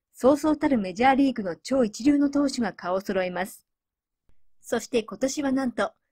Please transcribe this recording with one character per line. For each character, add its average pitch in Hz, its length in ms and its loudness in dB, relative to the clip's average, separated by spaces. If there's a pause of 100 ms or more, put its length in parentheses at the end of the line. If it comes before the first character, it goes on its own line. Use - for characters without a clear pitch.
(140)
そ 262 200 4
う 285 40 4
そ 311 140 0
う 294 60 0
た 302 120 0
る 262 80 2
メ 185 160 -4
ジ 214 100 -2
ャ 269 80 6
ー 269 40 4
リ 269 160 4
ー - 20 -8
グ 214 100 -6
の 175 140 -6
超 262 260 0
一 220 220 -4
流 285 120 6
の 285 120 2
投 285 180 2
手 247 140 -4
が 196 100 -2
顔 180 240 -4
を 190 60 -2
揃 190 200 -2
え 185 80 -2
ま 180 160 -4
す。 - 200 -18 (960)
そ 240 180 -4
し - 80 -10
て 226 160 -2
今 202 160 -12
年 277 240 -2
は 269 80 0
な 262 140 0
ん 240 80 -4
と、 202 180 -2 (200)